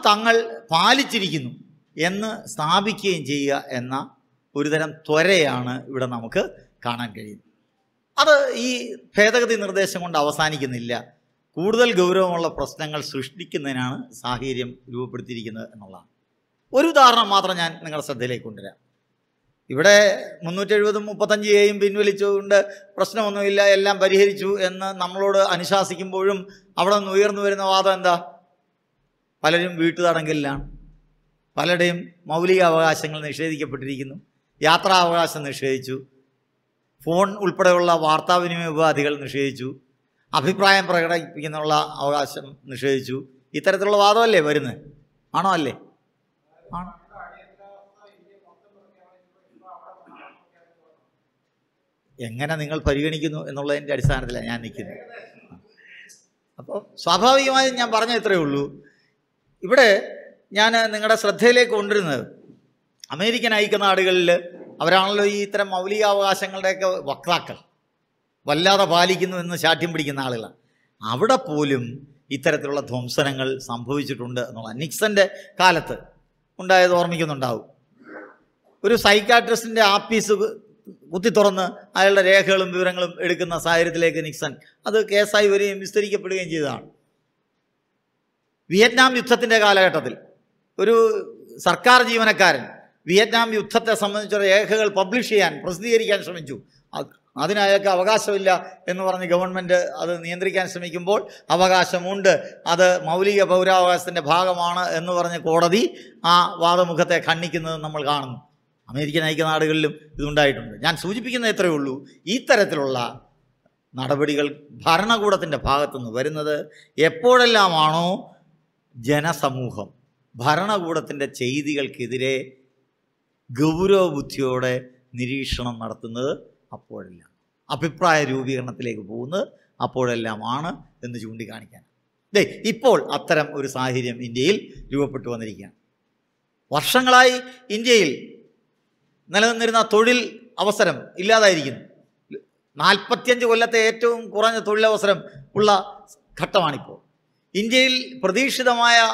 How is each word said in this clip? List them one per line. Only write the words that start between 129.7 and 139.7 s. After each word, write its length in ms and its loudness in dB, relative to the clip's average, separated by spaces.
അപ്പോഴെല്ലാമാണ് 920 -4
എന്ന് 160 -12
ചൂണ്ടിക്കാണിക്കാൻ. 640 -16
ദേ, 80 6
ഇപ്പോൾ 340 4
അത്തരം 420 0
ഒരു 140 -6
സാഹചര്യം 540 -4
ഇന്ത്യയിൽ 340 0
രൂപപ്പെട്ടു 380 -4
വന്നിരിക്കുകയാണ്. 480 -12
വർഷങ്ങളായി 640 6
ഇന്ത്യയിൽ 400 4
നിലനിന്നിരുന്ന 600 2